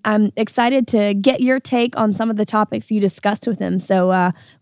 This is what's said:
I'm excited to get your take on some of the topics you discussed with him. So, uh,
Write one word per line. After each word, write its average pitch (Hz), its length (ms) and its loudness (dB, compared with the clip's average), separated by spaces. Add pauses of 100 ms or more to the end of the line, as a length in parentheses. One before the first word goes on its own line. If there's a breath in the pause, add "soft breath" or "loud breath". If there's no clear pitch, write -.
I'm 214 320 2
excited 240 520 0
to 208 260 2
get 254 260 2
your 254 200 2
take 247 360 -2
on 214 200 0
some 226 120 -2
of 220 80 -4
the 214 80 -2
topics 220 460 -2
you 214 100 0
discussed 202 460 -2
with 220 140 -2
him. 185 180 -2
So, 185 320 0
uh, 185 220 2 (300 soft breath)